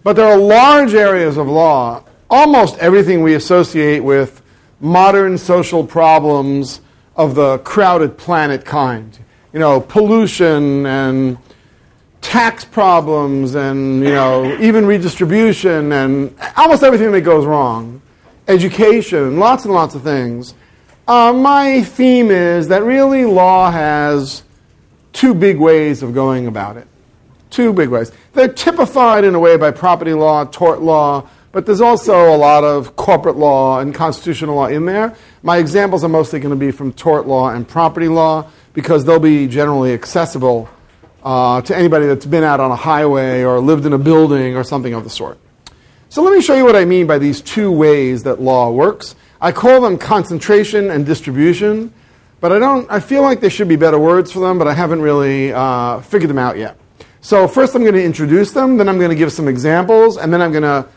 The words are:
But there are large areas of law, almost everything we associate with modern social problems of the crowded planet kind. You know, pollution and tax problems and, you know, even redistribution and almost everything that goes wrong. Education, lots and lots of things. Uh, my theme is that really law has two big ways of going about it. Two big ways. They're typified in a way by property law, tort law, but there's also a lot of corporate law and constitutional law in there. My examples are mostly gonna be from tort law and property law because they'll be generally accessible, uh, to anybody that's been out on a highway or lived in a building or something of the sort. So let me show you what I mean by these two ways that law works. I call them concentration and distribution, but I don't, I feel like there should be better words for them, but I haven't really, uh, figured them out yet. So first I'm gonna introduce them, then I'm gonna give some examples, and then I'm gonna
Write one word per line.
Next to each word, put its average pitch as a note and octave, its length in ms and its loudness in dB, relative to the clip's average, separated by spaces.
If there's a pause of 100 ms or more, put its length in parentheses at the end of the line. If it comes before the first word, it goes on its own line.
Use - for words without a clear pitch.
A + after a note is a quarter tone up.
But G3+ 140 0
there A3 100 4
are G#3+ 120 6
large A#3+ 560 4
areas F#3 420 2
of D3 100 -4
law, C#3 560 0 (260)
almost C4+ 500 2
everything F3+ 440 2
we D#3+ 120 2
associate D3+ 680 0
with C3+ 420 -2 (380)
modern F#3 580 2
social F3 460 -2
problems D3 960 0 (360)
of D3 180 0
the C3+ 240 0
crowded F3+ 580 0
planet D3+ 480 -4
kind. A#2+ 540 -6 (340)
You D3 60 -8
know, C#3+ 220 2
pollution D#3+ 1040 0
and C3 500 -2 (840)
tax A3+ 420 -2
problems D3 920 0
and, C3+ 460 -2
you C#3+ 80 2
know, C3 480 0
even A3 280 2
redistribution F3+ 1040 0
and C#3 420 -2 (220)
almost D4 260 2
everything A3+ 300 4
that F#3+ 80 2
goes D#3 240 2
wrong. B2 560 -4 (480)
Education, F#3 880 0
lots A#3 280 0
and G3 80 -2
lots E3 200 -2
of C3+ 80 -14
things. B2 520 -6 (520)
Uh, A#3+ 280 4
my C4+ 480 2
theme B3 480 2
is F3 380 0
that F#3+ 160 0
really C4+ 420 2
law F#3 440 4
has D3 720 -4 (680)
two B3+ 220 2
big F3 240 2
ways D3+ 440 2
of A#2+ 120 -8
going C3 320 -2
about G#2+ 320 -10
it. - 80 -20 (640)
Two A#3 240 0
big D#3 160 0
ways. A#2 220 -4 (200)
They're B3+ 160 2
typified B3 760 0
in F#3+ 100 2
a E3+ 60 0
way E3+ 180 6
by D3+ 140 0
property E3+ 420 -2
law, D3+ 320 0
tort E3 340 -2
law, D3 480 -2 (240)
but F#3+ 140 -6
there's G#3 140 0
also G#3 520 4
a D3+ 40 4
lot D3 260 4
of C#3+ 320 -2
corporate D#3 420 0
law C3+ 440 0
and C#3 120 -6
constitutional D#3 600 -6
law C#3 120 -2
in D3 200 -4
there. G#3+ 300 -4 (260)
My E3+ 140 0
examples F3 480 0
are E3+ 40 -2
mostly D#3+ 300 -2
gonna C#3+ 160 -6
be C#3 160 -2
from C3+ 220 -8
tort D3+ 340 -2
law C3 220 -2
and A#2 180 -8
property E3 400 -2
law D#3+ 380 0 (280)
because D3 320 -2
they'll D#3+ 140 0
be D3+ 300 0
generally C3+ 440 -2
accessible, B2 760 -4 (560)
uh, B2+ 380 -2
to E3+ 140 -6
anybody D#3+ 300 2
that's C#3 200 -2
been D#3+ 180 0
out C#3+ 160 0
on C3 100 -2
a B2 60 -6
highway C#3 680 -2
or B2+ 160 0
lived C#3+ 260 0
in D3 100 -2
a C#3 40 2
building C#3+ 560 2
or B2+ 80 -4
something B2 320 -8
of A2+ 80 -10
the A2+ 80 -16
sort. - 280 -14 (680)
So D4 140 -4
let F#4 100 4
me F#4+ 80 4
show D4+ 140 2
you C4 100 4
what A#3 120 6
I F#3+ 80 2
mean F3+ 240 0
by D3+ 100 0
these C#3+ 220 -2
two G3+ 320 -4
ways C#3+ 500 0
that C3 180 -6
law B2+ 300 0
works. D#3 460 -2 (240)
I F3 100 -2
call B3+ 300 4
them G3+ 180 0
concentration G#3 920 -2
and D3 160 -4
distribution, F3 880 -2 (480)
but E3+ 120 0
I G#3 80 2
don't, C4 320 0
I G#3 80 -2
feel C#4 220 -2
like C4+ 180 0
there G3 100 0
should G#3 160 -4
be E3 100 2
better D3+ 220 2
words F3 320 2
for F#3+ 80 -10
them, F#3 180 -2
but D#3+ 120 0
I D3 60 -2
haven't E3 280 -4
really, C#3 500 -2
uh, B2 460 -4
figured E3 320 -4
them C#3 80 -4
out B2 200 -4
yet. G#2+ 180 -12 (460)
So F#3+ 260 2
first C4 260 0
I'm A#3+ 100 0
gonna G3+ 140 2
introduce E3 540 0
them, C4 240 0
then G3+ 120 2
I'm F#3+ 120 0
gonna E3+ 160 0
give D3+ 160 0
some D#3 160 -4
examples, F3+ 680 2
and D#3+ 160 -4
then F3 80 2
I'm E3 120 -2
gonna D3 340 -2 (100)